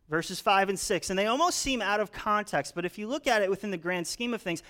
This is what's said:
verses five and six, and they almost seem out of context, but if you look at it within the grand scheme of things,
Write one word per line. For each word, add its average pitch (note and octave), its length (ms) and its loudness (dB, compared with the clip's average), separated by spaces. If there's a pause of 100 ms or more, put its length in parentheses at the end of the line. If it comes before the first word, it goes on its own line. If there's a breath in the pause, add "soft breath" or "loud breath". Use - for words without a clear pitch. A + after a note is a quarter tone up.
verses E3 320 -2
five G3 300 4
and F#3+ 100 -2
six, - 300 -2
and F#3+ 80 0
they G3+ 80 2
almost D4 320 2
seem B3+ 240 -2
out G#3 180 2
of G#3 120 -2
context, G#3 640 -2
but F3 100 -4
if - 140 -6
you G#3 80 -6
look C#4+ 180 -4
at A3+ 160 4
it F#3+ 80 2
within G3 220 -2
the F#3 60 -4
grand F3 280 -4
scheme A#3+ 280 -4
of G#3+ 80 -6
things, E3+ 280 -4